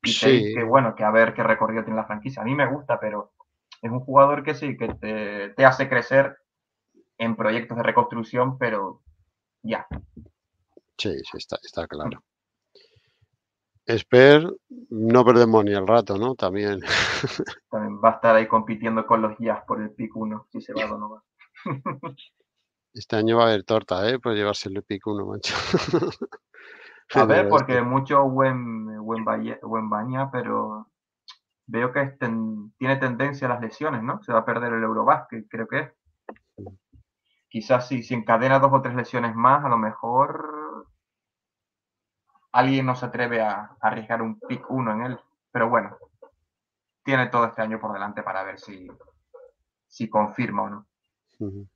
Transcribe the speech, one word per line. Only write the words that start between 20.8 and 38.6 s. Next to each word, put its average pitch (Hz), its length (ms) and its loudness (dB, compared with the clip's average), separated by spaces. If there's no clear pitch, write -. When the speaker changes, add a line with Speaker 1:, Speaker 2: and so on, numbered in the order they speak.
Speaker 1:
o 110 60 -10
no 107 140 -10
va. 110 120 -20
<laughs> 135 640 -10
Speaker 2:
Este 113 240 -6
año 113 200 4
va 117 60 6
a 117 60 6
haber 104 140 2
torta, 107 460 0
¿eh? 127 100 -2
Por 117 140 -2
llevarse 104 360 -2
el 98 120 -8
pick 98 240 -8
uno, 104 220 -6
macho. 101 260 -8
<laughs> - 760 -4
Speaker 1:
A 123 80 4
Speaker 2:
En 110 60 6
Speaker 1:
ver, 107 180 6
Speaker 2:
el - 40 0
Speaker 1:
porque 131 240 4
Speaker 2:
oeste. 123 160 2
Speaker 1:
mucho 135 380 2
buen, 127 580 0
buen 113 220 -4
Valle-, 110 360 -4
buen 110 280 -6
Baña, 131 420 -4
pero 110 560 -6
veo 120 240 -2
que 143 100 -2
es 135 160 -6
ten-, 110 600 -6
tiene 131 160 0
tendencia 135 520 -4
a 123 40 0
las 110 100 -4
lesiones, 120 400 -6
¿no? 147 220 -8
Se 123 100 -6
va 113 60 6
a 113 60 -6
perder 120 280 -2
el 113 100 -2
Eurobasket, 110 640 -2
creo 113 180 -8
que 135 120 -4
es. 147 120 -10
Quizás 123 380 0
si, 127 140 -4
si 127 140 -6
encadena 117 440 2